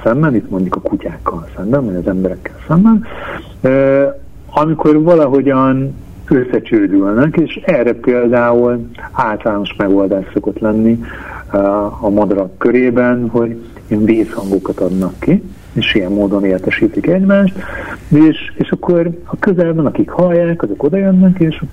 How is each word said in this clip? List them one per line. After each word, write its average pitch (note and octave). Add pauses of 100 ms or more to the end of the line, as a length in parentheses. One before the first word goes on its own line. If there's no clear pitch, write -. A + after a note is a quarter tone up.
szemben, C3+
itt G2
mondjuk F#2
a F#2+
kutyákkal -
szemben, B2
vagy G2
az E2+
emberekkel F#2 (120)
szemben, G#3 (1500)
amikor D3+
valahogyan C3+ (340)
összecsődülnek, A2
és E3
erre A#2+
például A#2+ (240)
általános G#2
megoldás G2
szokott G2+
lenni, A2+ (1000)
a A2
madarak G2
körében, B2
hogy A#2 (300)
ilyen G#2+
vészhangokat G2
adnak F#2
ki, F#3+ (300)
és -
ilyen G2
módon G2+
értesítik -
egymást, F#3+ (540)
és, D3+
és -
akkor F3 (140)
a -
közelben, E3
akik -
hallják, E3+
azok -
odajönnek, F#3
és D#3+ (100)